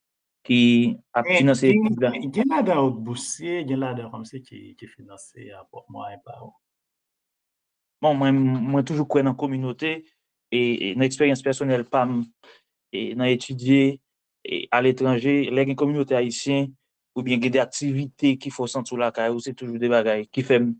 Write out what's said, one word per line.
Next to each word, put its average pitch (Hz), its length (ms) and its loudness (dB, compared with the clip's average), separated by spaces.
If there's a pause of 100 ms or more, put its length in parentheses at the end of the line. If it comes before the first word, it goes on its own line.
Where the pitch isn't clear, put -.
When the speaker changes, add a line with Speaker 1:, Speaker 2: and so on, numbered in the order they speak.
(420)
Speaker 1:
qui 120 540 4 (160)
a 120 140 0
Speaker 2:
Eh, 180 100 2
Speaker 1:
financé 135 380 4
Speaker 2:
gagne, 214 260 2
Speaker 1:
là? 123 100 2
Speaker 2:
gagne 139 380 -2
là 311 140 0
dans 151 280 2
boursier, 123 720 -8
gagne 135 160 -4
là 131 140 -6
dans 117 180 -10
comme 113 140 -12
ça 131 140 -16
qui, 104 360 -20
qui 110 120 -20
financé 107 640 -20
à 98 200 -20
pour - 200 -20
moi 107 240 -14
et - 100 -20
pas. 117 160 -20 (1600)
Speaker 1:
Bon, 151 140 4
moi, 135 180 2
moi 135 500 2
toujours 147 240 -2
croire 143 160 2
dans 135 100 2
la 131 40 -6
communauté 139 720 -6 (440)
et, 120 380 0
et 95 60 -6
dans 127 80 0
l'expérience 131 400 2
personnelle, 131 420 -2
pas 131 200 0
m-, 120 200 -2 (680)
et 107 220 -6
dans 127 100 -2
étudier 131 760 2 (420)
et - 280 -8
à 123 100 2
l'étranger, 131 680 2
les 135 240 0
communautés 143 400 -2
haïtiennes 135 580 -2 (420)
ou 127 80 -6
bien 127 140 0
des 127 220 0
activités 135 800 -2
qui 139 100 -12
font 127 180 -6
sentir 123 300 -8
la 120 160 -2
caille, 117 300 -2
c'est 135 100 -8
toujours 120 260 -8
des 120 120 0
bagailles 107 380 0
qui - 140 -4
fait 123 200 4 (180)